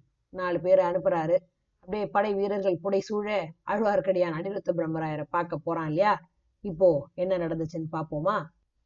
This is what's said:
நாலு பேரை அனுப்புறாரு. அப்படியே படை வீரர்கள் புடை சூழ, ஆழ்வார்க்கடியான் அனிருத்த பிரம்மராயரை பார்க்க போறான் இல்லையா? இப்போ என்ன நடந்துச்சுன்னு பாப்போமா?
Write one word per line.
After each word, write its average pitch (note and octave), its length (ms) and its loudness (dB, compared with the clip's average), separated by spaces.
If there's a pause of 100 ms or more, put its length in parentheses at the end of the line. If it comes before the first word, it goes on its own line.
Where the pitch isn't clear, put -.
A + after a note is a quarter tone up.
(280)
நாலு F3+ 320 -4
பேரை F#3 260 4
அனுப்புறாரு. F3 500 0 (440)
அப்படியே G3 260 -4
படை G3+ 280 0
வீரர்கள் G3 480 0
புடை G3 180 0
சூழ, G#3 480 -2 (180)
ஆழ்வார்க்கடியான் F#3+ 720 0
அனிருத்த G3 360 -4
பிரம்மராயரை D#3+ 540 -2
பார்க்க F3 260 -2
போறான் E3 300 -4
இல்லையா? F#3 340 2 (400)
இப்போ E3+ 540 4
என்ன F#3 240 0
நடந்துச்சுன்னு D#3+ 540 -4
பாப்போமா? D#3+ 500 -2 (440)